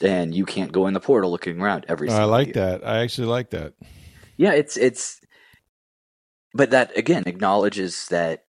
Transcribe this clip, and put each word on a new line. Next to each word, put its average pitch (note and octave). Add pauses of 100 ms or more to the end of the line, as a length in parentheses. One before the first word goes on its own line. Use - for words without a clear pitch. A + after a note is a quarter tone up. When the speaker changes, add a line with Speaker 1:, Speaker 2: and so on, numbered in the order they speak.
Speaker 1:
And F2+
you F#2+
can't F#2
go F#2+
in F#2+
the F#2+
portal G#2
looking F2
around G2
every E2
Speaker 2:
I A2+
Speaker 1:
single G#2+
Speaker 2:
like B2
Speaker 1:
year. G2
Speaker 2:
that. F#2
I A2+
actually A#2
like A#2+
that. D2+ (640)
Speaker 1:
Yeah, F3+
it's, D3
it's, - (1300)
but C3
that, B2+
again, A2+
acknowledges G2
that E2+ (100)